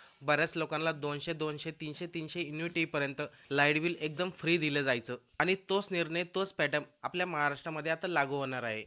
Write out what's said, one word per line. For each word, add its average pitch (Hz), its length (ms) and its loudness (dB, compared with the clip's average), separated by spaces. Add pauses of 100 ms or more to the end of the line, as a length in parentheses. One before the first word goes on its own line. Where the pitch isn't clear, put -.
(220)
बऱ्याच 147 340 2
लोकांना 160 360 0
दोनशे, 147 400 -4
दोनशे, 156 380 -2
तीनशे, 160 360 -6
तीनशे 165 340 -6
युनिटपर्यंत 156 800 -2 (300)
लाईट 143 320 4
बिल 170 160 0
एकदम 156 320 -2
फ्री 170 280 2
दिलं 147 240 2
जायचं 123 340 2 (240)
आणि 170 140 4 (140)
तोच 196 220 4
निर्णय, 170 320 0 (120)
तोच 190 180 2
पॅटर्न 147 320 0 (180)
आपल्या 180 240 -2
महाराष्ट्रामध्ये 156 640 -2
आता 165 140 -2
लागू 143 300 2
होणार 131 260 -2
आहे. 110 240 -4